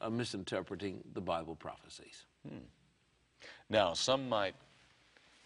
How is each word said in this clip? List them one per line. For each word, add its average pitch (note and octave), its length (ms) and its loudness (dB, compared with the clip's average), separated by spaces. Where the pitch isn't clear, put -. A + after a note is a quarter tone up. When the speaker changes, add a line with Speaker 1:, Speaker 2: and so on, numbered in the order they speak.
Speaker 1:
are A2+ 100 -2
misinterpreting G2+ 920 -4
the G#2+ 80 -6
Bible E2 360 -2
prophecies. - 720 -16
Speaker 2:
Hmm. - 100 -12
Now, G2 260 6
some C3 340 2
might G#2 260 2